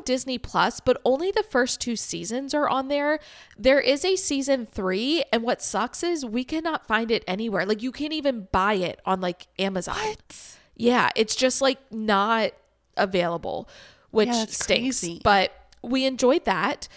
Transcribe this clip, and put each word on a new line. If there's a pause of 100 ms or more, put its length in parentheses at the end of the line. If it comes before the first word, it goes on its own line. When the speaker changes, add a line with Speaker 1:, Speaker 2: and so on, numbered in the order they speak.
Speaker 1:
Disney
Plus,
but
only
the
first
two
seasons
are
on
there. (400)
There
is
a
season
three,
and
what
sucks
is
we
cannot
find
it
anywhere.
Like,
you
can't
even
buy
it
on,
like, (140)
Amazon.
Speaker 2:
What? (180)
Speaker 1:
Yeah,
it's
just,
like, (140)
not (420)
available, (400)
which
Speaker 2:
Yeah,
that's
Speaker 1:
stinks.
Speaker 2:
crazy.
Speaker 1:
But (300)
we
enjoyed
that,